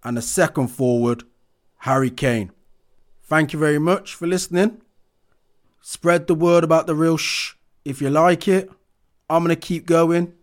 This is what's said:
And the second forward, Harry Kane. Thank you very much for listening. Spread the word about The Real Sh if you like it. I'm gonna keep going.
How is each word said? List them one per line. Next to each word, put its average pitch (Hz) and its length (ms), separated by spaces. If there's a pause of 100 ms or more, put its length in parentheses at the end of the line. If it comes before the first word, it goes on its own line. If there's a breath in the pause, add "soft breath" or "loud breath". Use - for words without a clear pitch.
And 120 140
the 117 60
second 156 460
forward, 120 560 (540)
Harry 131 320
Kane. 120 420 (720)
Thank 156 300
you 160 60
very 151 200
much 175 360
for 170 120
listening. 180 560 (1000)
Spread 170 460
the 175 80
word 170 300
about 160 220
The 165 80
Real 165 220
Sh - 380 (300)
if 139 180
you 139 80
like 165 380
it. 190 220 (600)
I'm 165 140
gonna 170 120
keep 165 300
going. 170 560